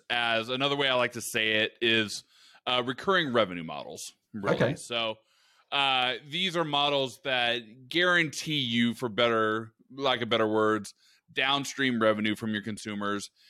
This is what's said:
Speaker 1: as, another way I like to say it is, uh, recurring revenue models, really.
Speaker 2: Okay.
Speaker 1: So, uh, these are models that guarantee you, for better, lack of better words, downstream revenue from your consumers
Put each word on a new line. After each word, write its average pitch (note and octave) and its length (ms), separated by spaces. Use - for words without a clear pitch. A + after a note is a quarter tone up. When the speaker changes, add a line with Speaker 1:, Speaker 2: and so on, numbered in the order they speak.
Speaker 1:
as, A#2 400
another C#3 260
way C#3+ 140
I B2+ 60
like B2 180
to A#2 80
say A2 320
it G#2+ 180
is, A2+ 440
uh, B2 180
recurring D#3 460
revenue F2+ 320
models, C#2+ 500
really. G#2 240
Speaker 2:
Okay. C3+ 180
Speaker 1:
So, A2+ 400
uh, C3 440
these F3 280
are E3+ 80
models C#3+ 580
that B2 640
guarantee D#3+ 720
you, A#2 340
for B2 140
better, A2+ 640
lack C3 260
of A#2 80
better A2+ 180
words, G#2+ 460
downstream C3+ 680
revenue G#2+ 340
from A2 180
your G#2 80
consumers G2+ 720